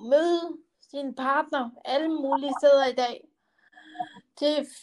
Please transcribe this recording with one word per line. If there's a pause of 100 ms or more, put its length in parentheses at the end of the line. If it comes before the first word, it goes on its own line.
(120)
møde (480)
sin
partner (140)
alle
mulige
steder
i
dag. (1080)
Til (260)